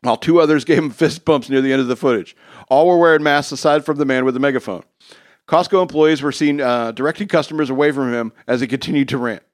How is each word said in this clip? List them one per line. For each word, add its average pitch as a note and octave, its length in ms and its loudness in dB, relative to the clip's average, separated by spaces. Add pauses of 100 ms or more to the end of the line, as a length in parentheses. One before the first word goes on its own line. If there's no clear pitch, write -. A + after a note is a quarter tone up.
while A#2 160 -2
two E3+ 240 2
others D3+ 240 2
gave D3+ 140 2
him D#3 100 -2
fist D#3 340 -2
bumps C#3+ 280 0
near C3+ 100 2
the C3+ 100 0
end C3 120 0
of B2 40 -4
the B2 80 -2
footage. A#2 400 -2 (320)
All D3 200 4
were F3+ 100 4
wearing E3 240 4
masks D3 300 0
aside D3 340 0
from D3+ 120 -4
the D3 80 -2
man C3 200 0
with C3 80 0
the B2+ 60 -4
megaphone. B2+ 420 -4 (680)
Costco F3+ 360 2
employees D#3 400 2
were C#3+ 80 -2
seen, D3 280 -2
uh, A#2+ 320 -2
directing D3 360 -4
customers D#3 420 -2
away D3 220 0
from C3+ 200 -4
him A#2 220 -4 (140)
as B2 120 -2
he B2+ 60 -2
continued C3+ 440 -4
to C3+ 100 -6
rant. A#2+ 240 -8 (100)